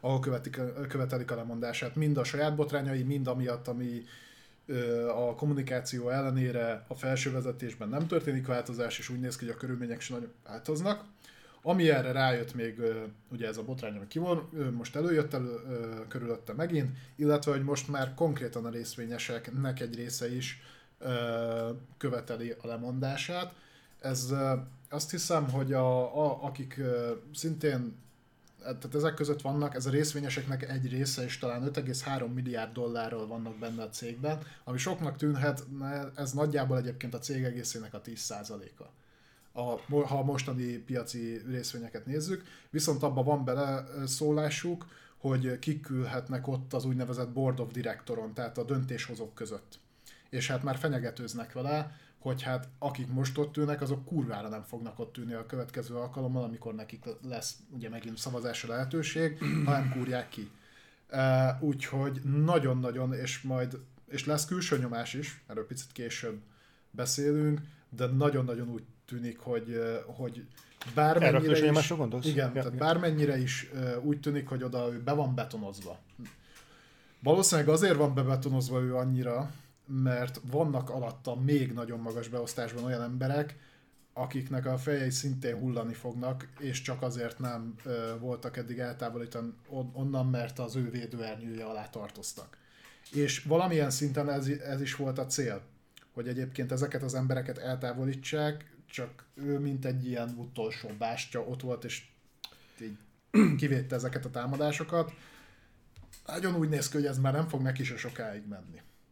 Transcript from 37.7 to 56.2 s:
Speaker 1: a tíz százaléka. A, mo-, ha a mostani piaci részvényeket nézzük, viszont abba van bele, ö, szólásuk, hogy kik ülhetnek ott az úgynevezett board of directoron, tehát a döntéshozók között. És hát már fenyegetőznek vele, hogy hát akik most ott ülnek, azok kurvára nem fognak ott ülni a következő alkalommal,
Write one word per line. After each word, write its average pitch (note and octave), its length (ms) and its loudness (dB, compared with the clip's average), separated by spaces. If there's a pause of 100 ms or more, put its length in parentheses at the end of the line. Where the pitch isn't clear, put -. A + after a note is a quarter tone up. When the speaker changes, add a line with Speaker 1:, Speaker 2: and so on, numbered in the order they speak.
Speaker 1:
a G2+ 60 -8
tíz A#2 180 -12
százaléka. G#2 720 -10 (600)
A, A#2+ 220 -2 (120)
mo-, C#3+ 200 4
ha C3+ 120 2
a C3+ 40 2
mostani C3 540 0
piaci A#2 720 -4
részvényeket A#2 600 -6
nézzük, D#3 360 -2 (280)
viszont D3 320 2
abba C3+ 200 2
van C#3+ 220 4
bele, C3+ 400 0 (120)
ö, C3+ 100 -4
szólásuk, D3+ 800 0 (300)
hogy B2+ 420 2
kik D#3 320 -2
ülhetnek B2+ 580 -2
ott C3 240 -2
az B2+ 120 0
úgynevezett B2+ 480 0
board C3 280 2
of A2+ 120 -4
directoron, A2+ 600 -4
tehát A#2 240 -6
a B3 60 0
döntéshozók A#2+ 680 -2
között. G#2+ 440 -10 (520)
És B2+ 180 -2
hát C3 140 0
már C3+ 140 0
fenyegetőznek A#2+ 760 -2
vele, D3 440 -2 (220)
hogy C3 240 -2
hát B2+ 260 -2 (100)
akik C3 340 -4
most C3 260 0
ott D3 180 0
ülnek, D3 240 0
azok C3+ 240 -2
kurvára A#2 440 -2
nem G#2+ 140 -6
fognak A2+ 360 -10
ott - 180 -8
ülni A#2+ 160 -6
a A2+ 140 -6
következő B2 480 -6
alkalommal, B2+ 500 -2